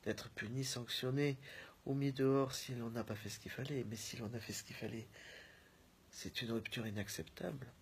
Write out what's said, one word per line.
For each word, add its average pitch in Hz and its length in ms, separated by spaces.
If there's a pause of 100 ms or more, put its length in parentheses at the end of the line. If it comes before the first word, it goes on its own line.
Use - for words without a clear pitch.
d'être - 260
puni, 123 340
sanctionné, 131 720 (480)
ou 135 100
mis 139 180
dehors 135 420
si - 200
l'on 117 160
n'a 113 140
pas 107 120
fait 104 120
ce - 120
qu'il 98 100
fallait. 135 400
Mais 113 60
si - 200
l'on 117 160
a 123 60
fait 110 140
ce - 100
qu'il - 140
fallait, 113 320 (1000)
c'est - 300
une 113 120
rupture 113 340
inacceptable 107 800 (160)